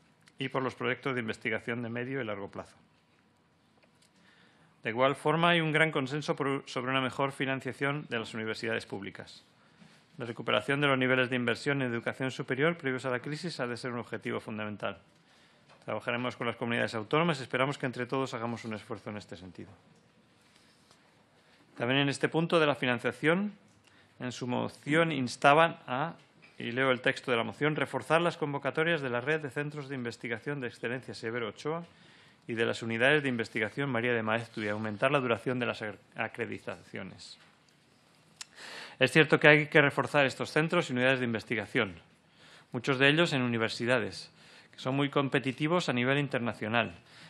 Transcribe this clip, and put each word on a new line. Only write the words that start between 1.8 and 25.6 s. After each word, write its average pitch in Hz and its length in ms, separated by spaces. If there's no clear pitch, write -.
de 117 60
medio 123 320
y 120 40
largo 98 260
plazo. - 260
De 117 80
igual 131 260
forma, 165 340
hay 175 100
un 160 120
gran 156 180
consenso 147 460
por, 139 300
sobre 127 240
una 135 100
mejor 135 320
financiación 139 800
de 123 80
las 110 160
universidades 110 500
públicas. - 580
La 127 80
recuperación 123 560
de 147 80
los 135 100
niveles 127 320
de 127 60
inversión 123 440
en 123 120
educación 117 400
superior 143 440
previos 127 280
a 131 60
la 123 100
crisis 151 400
ha 123 80
de 120 80
ser 123 160
un 120 80
objetivo 113 400
fundamental. 107 580
Trabajaremos 120 500
con 120 140
las 110 80
comunidades 117 400
autónomas 151 420
y 131 60
esperamos 131 340
que - 80
entre 123 180
todos 135 300
hagamos 117 300
un 110 100
esfuerzo 107 360
en 104 60
este 101 200
sentido. 90 340
También 131 240
en 139 80
este 139 200
punto 170 300
de 156 80
la 143 80
financiación, 143 800
en 127 140
su 123 160
moción 143 640
instaban 143 760